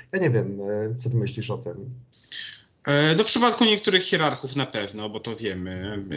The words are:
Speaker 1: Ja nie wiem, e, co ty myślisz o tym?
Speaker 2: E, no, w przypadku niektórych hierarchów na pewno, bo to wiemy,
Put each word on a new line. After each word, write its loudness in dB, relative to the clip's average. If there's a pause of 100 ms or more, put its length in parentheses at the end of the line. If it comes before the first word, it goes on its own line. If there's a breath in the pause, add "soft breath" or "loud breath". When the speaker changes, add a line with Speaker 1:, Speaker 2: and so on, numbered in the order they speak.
(120)
Speaker 1:
Ja -2
nie 4
wiem, 0
e, -2
co -4
ty 0
myślisz -2
o -4
tym? -10 (1000 loud breath)
Speaker 2:
E, 6
no, 6
w 0
przypadku 4
niektórych 4
hierarchów 0
na 0
pewno, -6
bo -10
to -8
wiemy, -6 (140)